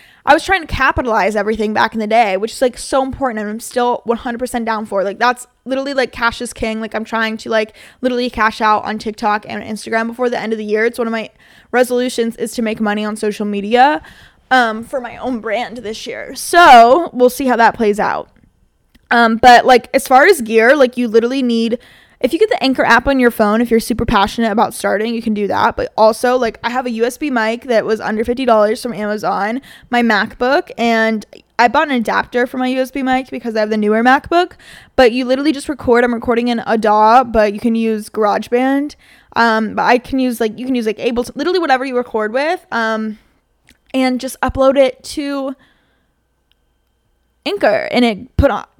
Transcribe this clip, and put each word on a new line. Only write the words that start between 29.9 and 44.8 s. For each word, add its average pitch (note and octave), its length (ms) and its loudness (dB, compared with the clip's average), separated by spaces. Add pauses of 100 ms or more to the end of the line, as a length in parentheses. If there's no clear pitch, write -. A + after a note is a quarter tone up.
MacBook, A#3 760 0
and A3 480 0 (320)
I A#3+ 120 4
bought D4+ 180 0
an C4+ 80 -2
adapter A#3+ 520 -2
for C4 100 -10
my B3+ 100 -2
U C4 140 -2
S C4 100 -4
B C#4 100 -6
mic C4 280 -2
because A#3+ 260 -8
I A3 60 0
have G#3+ 80 -2
the G#3+ 80 -2
newer G#3+ 260 0
MacBook. D#4+ 500 2 (440)
But A#3+ 160 6
you B3+ 100 -2
literally C4 300 0
just C#4 160 -8
record. A#3+ 340 2
I'm B3+ 100 0
recording A#3 360 -2
in A#3 160 -2
a A#3 120 0
daw, G#3+ 460 6
but G#3+ 300 0
you G#3 80 -10
can A3+ 140 0
use A3 340 -2
GarageBand. B3+ 840 0 (420)
Um, A3 380 0
but F#3 80 -2
I A#3 160 4
can C4 200 -4
use, B3 220 -2
like, A3 180 -4
you B3+ 60 -10
can C4 100 -2
use, A#3 100 -2
like, G#3+ 120 -4
Ableton, A#3+ 380 -4
literally F4 240 -2
whatever C4+ 260 0
you B3+ 100 -6
record A3 380 -4
with, D#4 380 -2
um, A3 480 -4 (760)
and B3+ 260 0
just C4 220 -10
upload C4 340 2
it C4 280 2